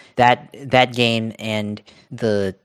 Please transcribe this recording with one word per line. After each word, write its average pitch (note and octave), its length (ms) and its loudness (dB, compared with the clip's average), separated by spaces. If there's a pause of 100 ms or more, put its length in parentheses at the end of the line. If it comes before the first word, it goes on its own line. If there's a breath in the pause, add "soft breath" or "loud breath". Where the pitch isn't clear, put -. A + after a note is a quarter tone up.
(160 soft breath)
that, B2 380 2 (180)
that B2+ 220 4
game A2+ 460 -2
and G#2+ 420 -6 (300 soft breath)
the G#2 540 -2